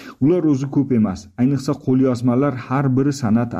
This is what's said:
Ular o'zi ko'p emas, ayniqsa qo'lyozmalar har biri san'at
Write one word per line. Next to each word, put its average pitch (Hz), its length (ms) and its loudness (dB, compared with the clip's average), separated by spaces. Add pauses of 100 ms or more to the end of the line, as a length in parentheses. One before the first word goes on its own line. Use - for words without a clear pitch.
(220)
Ular 170 200 2 (100)
o'zi 135 220 -2
ko'p 139 240 0
emas, 98 220 0 (200)
ayniqsa 139 320 0 (120)
qo'lyozmalar 131 720 2 (120)
har 139 200 -2 (100)
biri 139 160 2 (100)
san'at 117 380 0